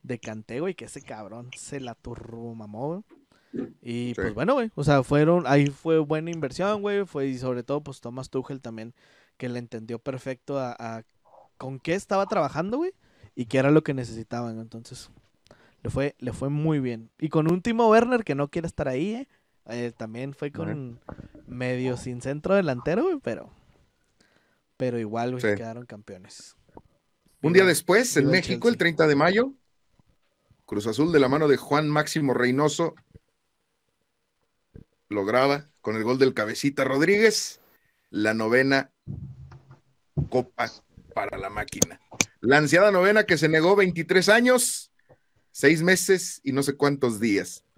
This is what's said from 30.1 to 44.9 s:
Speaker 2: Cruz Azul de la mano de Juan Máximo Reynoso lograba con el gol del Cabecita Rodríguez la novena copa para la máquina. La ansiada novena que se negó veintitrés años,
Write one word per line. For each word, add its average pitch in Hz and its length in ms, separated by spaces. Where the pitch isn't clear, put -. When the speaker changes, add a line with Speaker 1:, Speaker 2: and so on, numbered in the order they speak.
Speaker 2:
Cruz 104 200
Azul 139 260
de 151 60
la 131 100
mano 147 200
de 135 80
Juan 151 320
Máximo 151 460
Reynoso 139 600
lograba 127 580
con 110 160
el 110 80
gol 127 140
del 131 160
Cabecita 135 500
Rodríguez 190 760
la 107 240
novena 131 560
copa 120 420
para 101 240
la 98 120
máquina. 104 500
La 135 180
ansiada 170 340
novena 202 320
que 170 140
se 151 100
negó 160 260
veintitrés 180 540
años, 247 640